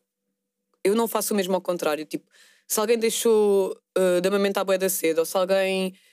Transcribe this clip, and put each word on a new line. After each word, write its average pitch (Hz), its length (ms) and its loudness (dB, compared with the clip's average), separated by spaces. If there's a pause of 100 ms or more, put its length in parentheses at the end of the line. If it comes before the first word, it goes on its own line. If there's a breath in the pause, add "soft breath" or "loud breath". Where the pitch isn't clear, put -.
(840)
eu 196 100 2
não 226 140 0
faço 214 260 -4
o - 20 0
mesmo 185 180 -2
ao 180 60 0
contrário." 160 460 -4
Tipo, - 240 -12 (360 soft breath)
se - 140 -4
alguém 226 180 2
deixou, 214 760 2 (200)
eh, 180 240 2
de 180 80 2
amamentar 196 360 0
bué 190 140 0
da 190 100 0
cedo, 165 320 -2
ou 160 60 2
se - 100 -4
alguém, 190 580 0 (180 soft breath)